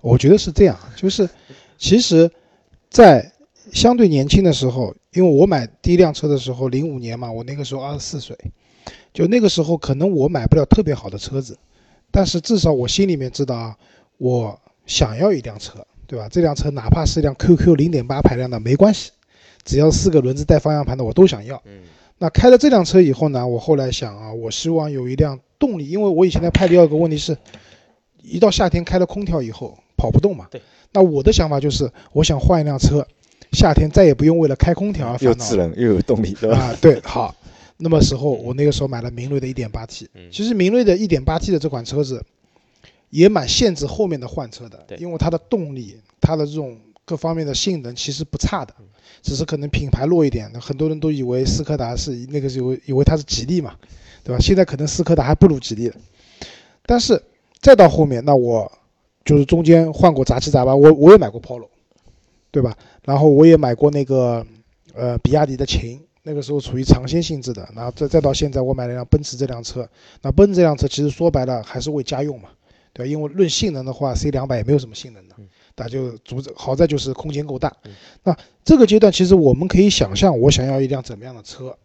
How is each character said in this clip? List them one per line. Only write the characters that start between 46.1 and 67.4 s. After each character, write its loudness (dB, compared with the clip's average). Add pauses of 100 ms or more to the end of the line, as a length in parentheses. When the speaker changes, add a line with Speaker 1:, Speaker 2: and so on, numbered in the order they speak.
Speaker 1:
它 0
的 -2
这 -12
种 -10 (280)
各 -8
方 -6
面 -6
的 -8
性 -4
能 -14
其 -10
实 -8
不 -12
差 -6
的， -20
Speaker 2:
嗯。 -20 (360)
Speaker 1:
只 -6
是 -6
可 -6
能 -8
品 -4
牌 0
弱 2
一 0
点。 -8
那 -14
很 -10
多 -4
人 -4
都 -4
以 -6
为 -2
斯 -2
柯 -6
达 -8
是， -8 (180)
那 -6
个 -6
是 -8
以 -6
为， -6
以 -8
为 2
它 2
是 -8
吉 -8
利 -2
嘛， -10 (480)
对 -8
吧？ -4
现 4
在 4
可 -4
能 -4
斯 -4
柯 0
达 2
还 0
不 6
如 4
吉 -10
利 -6
了。 -12 (880)
但 2
是 0 (380)
再 10
到 8
后 2
面， -4
那 2
我 0 (540)
就 4
是 4
中 0
间 4
换 2
过 -2
杂 -2
七 -6
杂 2
八， 2
我， 8
我 8
也 12
买 2
过 -14
Polo， -16 (840)
对 0
吧？ -4 (260)
然 0
后 6
我 8
也 10
买 0
过 2
那 -2
个， -2 (480)
呃， -6
比 -2
亚 2
迪 -10
的 -4
秦， -8 (240)
那 -12
个 -8
时 -8
候 -4
处 -10
于 -6
尝 2
鲜 -2
性 -8